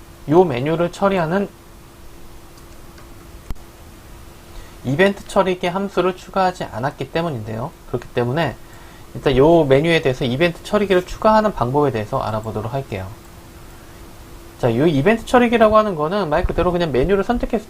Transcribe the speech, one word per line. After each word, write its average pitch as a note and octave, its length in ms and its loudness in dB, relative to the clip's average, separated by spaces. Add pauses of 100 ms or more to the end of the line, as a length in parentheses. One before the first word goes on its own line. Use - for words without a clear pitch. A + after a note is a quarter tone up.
(300)
요 E3+ 140 8
메뉴를 D#3+ 480 0
처리하는 F#3+ 580 0 (3250)
이벤트 F#3+ 420 2
처리기 F#3 400 0
함수를 F#3 480 -2
추가하지 F#3 500 -2
않았기 C3+ 460 -6
때문인데요. B2 600 -6 (160)
그렇기 - 220 -6
때문에 B2 460 -2 (600)
일단 C#3 220 0
요 D#3+ 260 6
메뉴에 D3+ 380 4
대해서 D#3 240 0
이벤트 D3 380 0
처리기를 F#3+ 420 0
추가하는 G#3+ 480 2
방법에 C#3 380 0
대해서 A2+ 280 -4
알아보도록 G#2+ 540 -6
할게요. A2 340 -6 (1500)
자, A#2 160 0
요 C#3 120 2
이벤트 G3 380 2
처리기라고 A3+ 520 4
하는 G#3+ 180 2
거는 E3 340 -2
말 D#3+ 140 2
그대로 F3 280 0
그냥 F3 200 0
메뉴를 E3+ 320 2
선택했을 A#3+ 460 -2